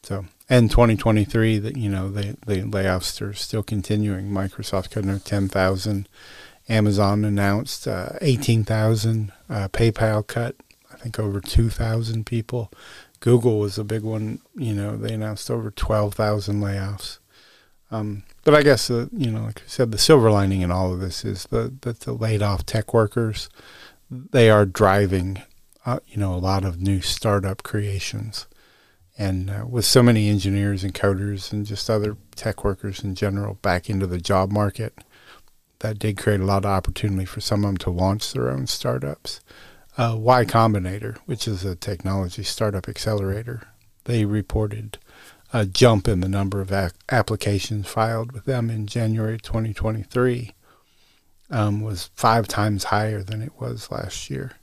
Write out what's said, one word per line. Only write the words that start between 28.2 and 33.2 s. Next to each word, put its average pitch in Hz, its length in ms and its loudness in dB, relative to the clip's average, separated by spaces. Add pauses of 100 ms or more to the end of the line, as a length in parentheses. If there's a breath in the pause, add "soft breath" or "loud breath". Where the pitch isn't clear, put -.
And, 95 340 -2
uh, 101 180 -8
with 120 160 -2
so 127 180 6
many 110 260 6
engineers 101 540 0
and 95 100 -4
coders 101 600 -2
and 104 120 -4
just 104 240 -8
other 107 280 -2 (180)
tech - 300 -6
workers 98 400 -4
in 95 100 -4
general 101 480 -2